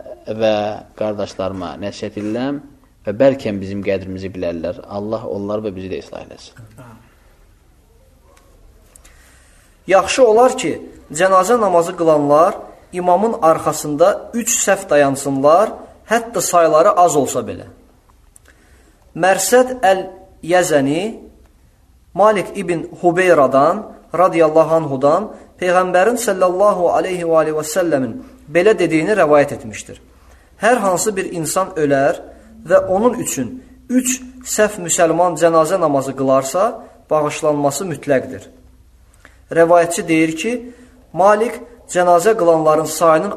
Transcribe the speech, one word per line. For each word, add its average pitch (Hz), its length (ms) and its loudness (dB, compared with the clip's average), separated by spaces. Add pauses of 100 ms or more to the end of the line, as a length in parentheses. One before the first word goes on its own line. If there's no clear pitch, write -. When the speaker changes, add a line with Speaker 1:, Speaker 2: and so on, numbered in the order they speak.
(280)
Speaker 1:
və 110 280 0 (400)
qardaşlarıma 95 840 -6
nəsihət 101 400 -10
edirəm 127 400 -6 (460)
və 104 40 -4
bəlkə 131 480 0
bizim 98 240 -8
qədrimizi 95 480 -6
bilərlər. 87 560 -8
Allah 107 400 -8
onlar 101 320 -8
və 107 160 -8
bizi 92 160 -12
də 78 80 -8
islah - 240 -16
eləsin. - 320 -20 (3250)
Speaker 2:
Yaxşı 190 360 2
olar 240 340 4
ki, - 140 -6 (400)
cənazə 185 480 2
namazı 180 400 0
qılanlar 156 560 2 (380)
imamın 180 480 0
arxasında 156 920 0
üç 233 300 -2
səhv 196 260 -2
dayansınlar, 143 840 2 (320)
hətta 233 340 -2
sayları 165 540 4
az 170 200 4
olsa 127 240 0
belə. 101 280 -10 (1500)
Mərsəd 247 680 2
Əl-Yəzəni 165 1200 0 (1080)
Malik 202 420 2
ibn 175 300 -4 (160)
Hubeyradan, 170 840 2 (300)
radiyallahu 160 600 2
anhudan, 156 560 0 (280)
Peyğəmbərin 185 580 2
sallallahu 185 720 0
aleyhi 170 380 -2
və 165 100 2
aleyhi 156 200 0
və 151 100 -6
səlləmin 147 460 -2 (400)
belə 190 260 4
dediyini 165 360 0
rəvayət 147 400 2
etmişdir. - 460 -16 (560)
Hər 240 260 0
hansı 190 320 -2
bir 185 160 -6
insan 180 440 -6
ölər 143 460 0 (420)
və 185 240 2
onun 208 320 0
üçün - 420 -8 (280)
üç 254 320 -2 (240)
səhv 208 340 -2
müsəlman 170 560 2
cənazə 165 440 2
namazı 139 360 -2
qılarsa, 135 480 0 (460)
bağışlanması 147 760 -2
mütləqdir. 139 600 -4 (1040)
Rəvayətçi 170 560 2
deyir 160 280 2
ki, 226 160 -4 (640)
Malik 208 460 2 (320)
cənazə 180 460 4
qılanların 156 500 2
sayının 160 500 0